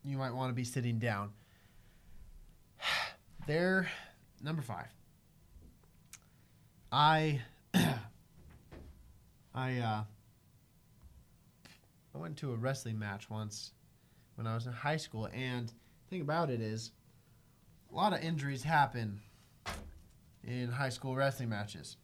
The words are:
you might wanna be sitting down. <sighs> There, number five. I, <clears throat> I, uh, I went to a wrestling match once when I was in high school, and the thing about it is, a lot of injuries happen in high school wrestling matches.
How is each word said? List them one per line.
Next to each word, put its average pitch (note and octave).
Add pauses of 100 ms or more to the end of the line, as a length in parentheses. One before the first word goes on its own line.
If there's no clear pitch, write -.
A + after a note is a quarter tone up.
you C#3
might C3
wanna B2+
be B2
sitting A#2+
down. G#2 (1500)
<sighs> - (640)
There, F3 (540)
number D3+
five. G#2+ (2000)
I, D3+ (160)
<clears throat> - (1800)
I, B2+
uh, A2 (2000)
I C#3+
went D#3
to C3+
a -
wrestling A#2
match G#2
once G#2+ (640)
when A#2
I A2+
was A#2
in B2
high C#3+
school, -
and B2+
the - (360)
thing F#3
about D3+
it A#2
is, A2 (1000)
a -
lot G3
of D3
injuries C#3
happen B2 (1200)
in B2
high C3
school B2+
wrestling C3+
matches. G2+